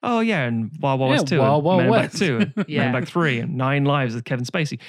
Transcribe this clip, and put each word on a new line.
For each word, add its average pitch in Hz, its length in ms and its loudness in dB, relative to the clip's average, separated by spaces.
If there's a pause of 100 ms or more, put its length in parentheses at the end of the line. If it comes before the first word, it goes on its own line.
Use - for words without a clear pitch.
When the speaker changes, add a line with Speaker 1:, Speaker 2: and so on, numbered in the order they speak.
Speaker 1:
"Oh, 233 200 0
yeah, 202 240 0
and 113 340 -2
Wild 135 220 0
Wild 131 100 2
Speaker 2:
Yeah, 196 60 4
Speaker 1:
West 156 100 0
two, 151 120 2
Speaker 2:
Wild 135 180 4
Speaker 1:
and 147 80 0
Speaker 2:
Wild 180 140 4
Speaker 1:
Men 127 80 4
in - 40 4
Black 226 120 4
Speaker 2:
West. - 140 -8
Speaker 1:
two, 170 200 0
and 214 180 0
Speaker 3:
<laughs> 208 140 -2
Yeah. 147 100 -4
Speaker 1:
Men 139 80 2
in 123 60 0
Black 127 140 -2
three, 147 320 0
and 117 180 -6
Nine 139 260 0
Lives 139 320 0
with 117 80 -6
Kevin 123 220 -4
Spacey." 156 440 -4